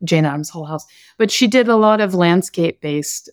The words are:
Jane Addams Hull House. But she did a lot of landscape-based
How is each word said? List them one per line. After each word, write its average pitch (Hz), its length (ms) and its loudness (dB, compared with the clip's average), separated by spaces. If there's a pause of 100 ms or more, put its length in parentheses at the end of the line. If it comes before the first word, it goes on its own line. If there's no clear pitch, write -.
Jane 160 200 2
Addams 151 240 -4
Hull 160 160 -14
House. 151 220 -12 (320)
But 214 120 0
she - 160 0
did 233 220 2
a 233 80 4
lot 214 240 4
of 190 140 -2
landscape-based 170 1200 -2